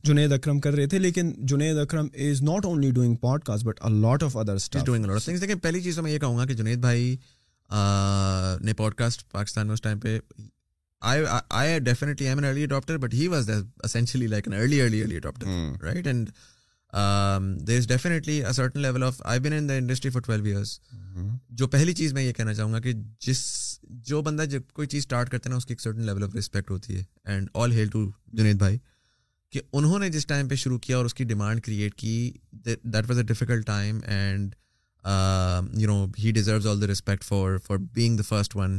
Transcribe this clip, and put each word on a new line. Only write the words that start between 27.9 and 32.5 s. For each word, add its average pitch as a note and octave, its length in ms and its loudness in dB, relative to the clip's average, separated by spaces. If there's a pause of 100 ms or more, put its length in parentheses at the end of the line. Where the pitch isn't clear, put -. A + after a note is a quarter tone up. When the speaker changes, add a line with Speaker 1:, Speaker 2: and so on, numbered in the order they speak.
Speaker 2:
to G#2 120 0 (240)
جنید G#2+ 220 6
بھائی G2 220 4 (720)
کہ C3+ 120 -6 (120)
انہوں D3+ 260 4
نے G3 100 0
جس D#3 180 -4
ٹائم C#3+ 200 0
پہ C#3 80 -2
شروع B2+ 240 -2
کیا B2+ 180 -2
اور B2 80 2
اس A2+ 80 -2
کی B2+ 100 -4
ڈیمانڈ A2 380 0
کریئیٹ G#2 340 -2
کی، A#2 360 -2 (380)